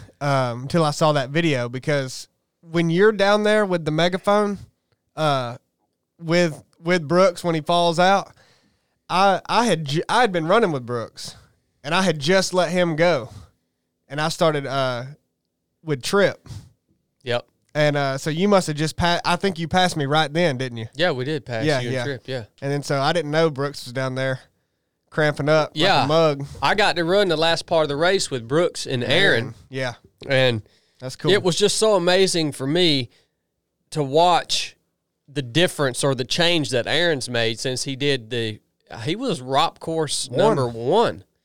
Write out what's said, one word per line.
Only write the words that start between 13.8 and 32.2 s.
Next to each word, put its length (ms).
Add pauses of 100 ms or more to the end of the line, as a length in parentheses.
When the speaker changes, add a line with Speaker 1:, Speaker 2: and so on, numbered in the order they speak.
Speaker 1:
and 140
I 80
started, 360
uh, 380 (800)
with 180
Trip. 460 (760)
Speaker 2:
Yep. 220 (300)
Speaker 1:
And, 220
uh, 200
so 120
you 180
must 200
have 100
just 180
pa-, 300
I 100
think 240
you 80
passed 300
me 80
right 260
then, 260
didn't 200
you? 180
Speaker 2:
Yeah, 160
we 140
did 200
pass 200
Speaker 1:
Yeah, 160
Speaker 2:
you 80
and 60
Speaker 1:
yeah. 80
Speaker 2:
Trip, 240
yeah. 180 (160)
Speaker 1:
And 100
then 120
so 180
I 120
didn't 180
know 180
Brooks 360
was 80
down 220
there 240 (720)
cramping 380
up 260
Speaker 2:
Yeah. 220
Speaker 1:
like 80
a 20
mug. 380 (160)
Speaker 2:
I 140
got 200
to 80
run 240
the 100
last 300
part 160
of 60
the 60
race 360
with 160
Brooks 380
and 180
Aaron. 500 (160)
Speaker 1:
Yeah. 240 (340)
Speaker 2:
And 340 (380)
Speaker 1:
That's 160
cool. 160
Speaker 2:
it 120
was 140
just 200
so 180
amazing 580